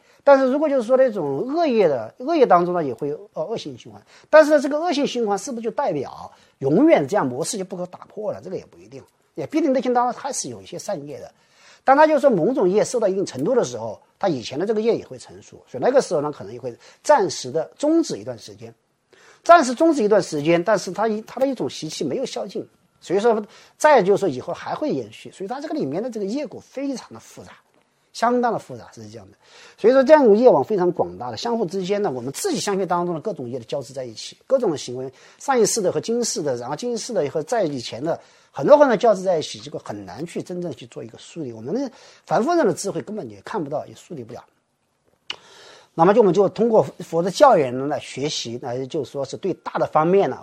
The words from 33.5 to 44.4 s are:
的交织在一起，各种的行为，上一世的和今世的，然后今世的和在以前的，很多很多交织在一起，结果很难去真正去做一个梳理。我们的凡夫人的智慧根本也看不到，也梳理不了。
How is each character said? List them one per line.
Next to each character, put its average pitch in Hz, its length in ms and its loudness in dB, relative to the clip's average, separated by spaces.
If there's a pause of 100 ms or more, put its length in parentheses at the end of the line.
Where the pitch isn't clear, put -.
的 113 40 -16
交 147 160 -8
织 131 140 -14
在 131 100 -10
一 120 80 -12
起， - 320 -16
各 269 140 2
种 226 140 0
的 143 40 -4
行 123 200 -10
为， 131 160 -10 (260)
上 269 180 -2
一 226 80 6
世 202 160 0
的 175 120 2
和 156 80 -2
今 233 240 -2
世 214 180 -4
的， 139 140 -2
然 120 120 -8
后 143 60 -6
今 240 240 -6
世 - 140 -10
的 165 180 0
和 160 140 -4
在 233 180 -2
以 147 160 -2
前 117 240 -10
的， 156 160 -4 (320)
很 - 160 -4
多 277 120 10
很 294 100 8
多 233 80 4
交 220 180 4
织 185 80 -4
在 180 160 0
一 147 40 -2
起， - 180 -12
结 107 100 -16
果 156 140 -12
很 104 220 -10
难 95 180 -12
去 170 180 -8
真 180 200 -10
正 175 120 -6
去 123 120 -16
做 131 180 -14
一 - 40 -14
个 110 100 -20
梳 - 240 -14
理。 123 100 -10
我 113 80 -16
们 127 140 -8
的 285 160 -4 (340)
凡 - 180 0
夫 320 120 0
人 320 120 4
的 185 60 2
智 190 180 -8
慧 165 120 -6
根 202 120 -14
本 180 140 -10
也 104 140 -18
看 - 200 -8
不 139 60 -8
到， 139 160 -8
也 120 100 -20
梳 - 200 -18
理 127 100 -12
不 110 80 -18
了。 113 100 -16 (1600)